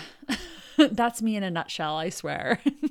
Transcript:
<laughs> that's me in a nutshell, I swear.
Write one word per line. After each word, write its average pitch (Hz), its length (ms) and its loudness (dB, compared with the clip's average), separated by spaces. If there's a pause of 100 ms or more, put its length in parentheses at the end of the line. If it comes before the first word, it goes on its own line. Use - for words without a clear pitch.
(440)
<laughs> - 340 -18 (140)
that's 233 320 0
me 220 140 2
in 202 60 0
a 190 80 0
nutshell, 160 460 -2
I 160 140 -2
swear. - 500 -2 (300)